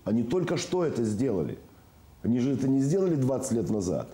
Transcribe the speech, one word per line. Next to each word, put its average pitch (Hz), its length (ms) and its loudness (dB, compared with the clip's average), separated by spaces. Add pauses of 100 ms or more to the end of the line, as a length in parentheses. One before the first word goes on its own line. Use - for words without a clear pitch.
Они 110 180 2
только 170 340 0
что 180 260 -2
это 120 220 0
сделали. 101 520 -2 (680)
Они 123 160 2
же 131 140 2
это 131 140 -2
не 135 140 2
сделали 175 340 2
двадцать 127 380 0
лет 113 160 0
назад. 87 440 -2